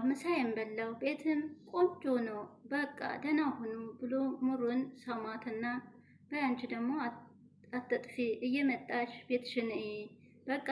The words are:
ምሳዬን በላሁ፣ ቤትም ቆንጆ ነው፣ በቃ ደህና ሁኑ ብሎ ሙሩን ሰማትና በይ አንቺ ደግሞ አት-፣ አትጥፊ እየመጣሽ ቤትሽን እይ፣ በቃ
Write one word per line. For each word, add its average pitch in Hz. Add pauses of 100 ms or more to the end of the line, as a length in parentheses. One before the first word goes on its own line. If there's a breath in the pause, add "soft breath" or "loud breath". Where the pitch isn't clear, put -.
ምሳዬን 277
በላሁ፣ 220
ቤትም 302 (280)
ቆንጆ 359 (200)
ነው፣ 214 (280)
በቃ 277 (180)
ደህና 302 (100)
ሁኑ 226 (200)
ብሎ 247 (280)
ሙሩን 254 (160)
ሰማትና 226 (600 loud breath)
በይ 285
አንቺ 247
ደግሞ 233
አት-፣ 240 (540)
አትጥፊ 247 (260)
እየመጣሽ 247 (120)
ቤትሽን 240
እይ፣ 214 (580 loud breath)
በቃ 269